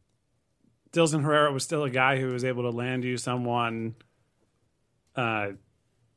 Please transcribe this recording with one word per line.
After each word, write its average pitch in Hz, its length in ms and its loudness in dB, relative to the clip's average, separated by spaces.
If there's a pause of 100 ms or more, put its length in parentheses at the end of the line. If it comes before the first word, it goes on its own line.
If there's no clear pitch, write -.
(920)
Dilson 160 320 4
Herrera 147 280 4
was 135 120 -4
still 151 200 -2
a 139 60 -2
guy 131 300 2
who 131 120 -2
was 123 140 -4
able 123 180 -2
to 123 60 0
land 123 340 -2
you 123 140 -2
someone, 117 800 -2 (1200)
uh, 110 360 -2 (640)